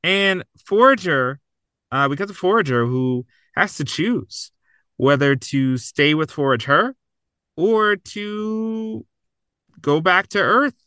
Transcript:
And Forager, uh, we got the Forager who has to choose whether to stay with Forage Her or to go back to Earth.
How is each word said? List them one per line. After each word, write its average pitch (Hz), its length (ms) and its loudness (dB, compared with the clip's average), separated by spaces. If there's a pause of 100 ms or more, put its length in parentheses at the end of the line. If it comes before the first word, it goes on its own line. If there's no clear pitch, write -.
And 190 420 0 (220)
Forager, 185 720 2 (500)
uh, 139 200 0
we 143 60 -4
got 196 120 -6
the 196 60 -16
Forager 165 500 0
who 127 400 -2 (320)
has 196 200 -2
to 151 80 -4
choose - 640 -6 (480)
whether 139 380 4
to 131 420 -2
stay 147 340 0
with 156 180 -2
Forage 135 340 0
Her 185 300 2 (640)
or 208 400 2
to 220 1080 -8 (760)
go 147 200 0
back 185 280 2
to 202 120 -4
Earth. 233 340 2 (120)